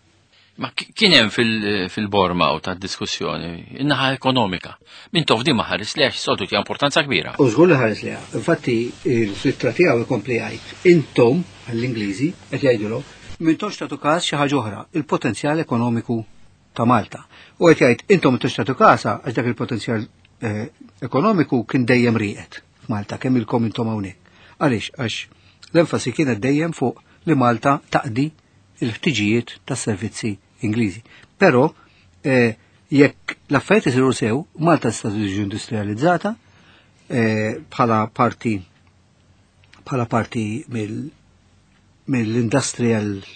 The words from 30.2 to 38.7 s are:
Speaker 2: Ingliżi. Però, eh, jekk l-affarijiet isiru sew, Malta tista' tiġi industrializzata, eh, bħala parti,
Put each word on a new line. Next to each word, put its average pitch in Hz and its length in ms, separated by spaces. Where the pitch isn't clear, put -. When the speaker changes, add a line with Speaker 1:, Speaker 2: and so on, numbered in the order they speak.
Speaker 2:
Ingliżi. 107 400
Però, 143 300
eh, 123 300
jekk - 440
l-affarijiet 185 380
isiru 131 260
sew, 120 400
Malta 156 360
tista' - 200
tiġi 101 340
industrializzata, 110 920
eh, 110 500
bħala 113 500
parti, 113 460